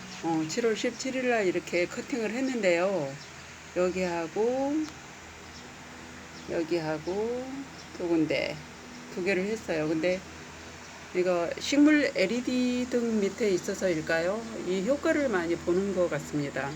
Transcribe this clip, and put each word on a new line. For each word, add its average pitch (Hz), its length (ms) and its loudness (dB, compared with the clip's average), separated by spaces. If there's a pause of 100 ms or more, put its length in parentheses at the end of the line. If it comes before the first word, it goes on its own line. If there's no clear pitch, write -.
(220)
어, 160 260 2
칠월 226 280 0
십칠 247 400 -2
일 247 140 0
날 220 180 4
이렇게 175 380 0
커팅을 226 440 -4
했는데요. 196 840 2 (640)
여기하고, 185 960 0 (1800)
여기하고 170 960 0 (520)
두 180 100 -4
군데, 156 500 2 (580)
두 185 100 -2
개를 185 220 2
했어요. 180 420 0
근데 175 320 2 (920)
이거 180 460 2
식물 294 560 6
엘이디 247 760 2
등 233 300 2
밑에 208 320 2
있어서일까요? 180 920 2 (280)
이 185 180 0
효과를 294 420 2
많이 170 280 2
보는 185 400 2
것 175 120 4
같습니다. 143 680 -2